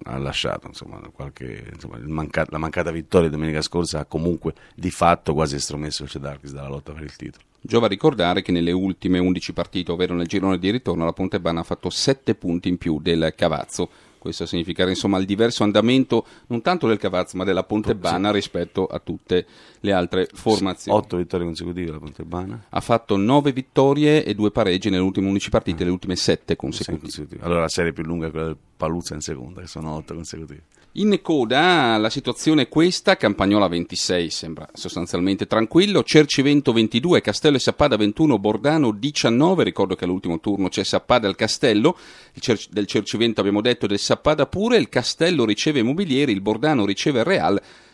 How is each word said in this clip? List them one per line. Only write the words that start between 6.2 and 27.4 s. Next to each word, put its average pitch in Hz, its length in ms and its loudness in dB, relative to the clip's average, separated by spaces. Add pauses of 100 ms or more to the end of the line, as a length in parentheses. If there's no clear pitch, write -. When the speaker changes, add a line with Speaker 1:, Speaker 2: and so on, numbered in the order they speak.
Speaker 1:
dalla 69 160 -12
lotta 71 240 -12
per 78 120 -14
il 71 100 -14
titolo. - 300 -18 (160)
Speaker 2:
Giova 117 260 2
ricordare 98 560 2
che - 80 -4
nelle 85 220 2
ultime 92 480 0
undici 90 320 0
partite, 87 400 -4
ovvero 87 220 0
nel 85 120 -2
girone 95 320 0
di 92 120 0
ritorno, 90 340 -2
la 82 80 0
Pontebana 85 480 -4
ha 87 40 -8
fatto - 260 -6
sette - 440 0
punti 87 340 -2
in 90 80 0
più 78 240 -2
del 80 360 0
Cavazzo. - 520 -2 (300)
Questo - 260 -8
a - 20 -6
significare, 87 440 -2
insomma, 95 280 0
il 95 80 0
diverso 110 380 0
andamento 113 640 2 (200)
non 117 160 -4
tanto 175 240 0
del 110 120 4
Cavazzo, 92 380 -2
ma 92 80 -4
della 92 180 0
Pontebana 98 640 -2
Speaker 1:
Sì. 104 60 2
Speaker 2:
rispetto 95 520 -2
a - 120 -10
tutte 87 480 -2 (340)
le 101 120 0
altre 90 400 0
formazioni. 98 640 0
Speaker 1:
Otto 95 200 -2
vittorie 87 260 -2
consecutive 85 460 -6
la 78 80 -12
Pontebana. 85 720 -10
Speaker 2:
Ha - 100 -4
fatto 113 360 0
nove 135 360 2
vittorie 143 720 2
e 104 100 -2
due 104 160 2
pareggi 98 380 0
nelle 92 140 2
ultime 95 260 0
undici 98 220 0
partite, 95 320 0
Speaker 1:
Ah. 90 40 0
Speaker 2:
le 90 60 2
ultime 92 240 -4
sette - 360 0
Speaker 1:
Sì, - 40 2
Speaker 2:
consecutive. - 440 -6
Speaker 1:
consecutive. - 440 -14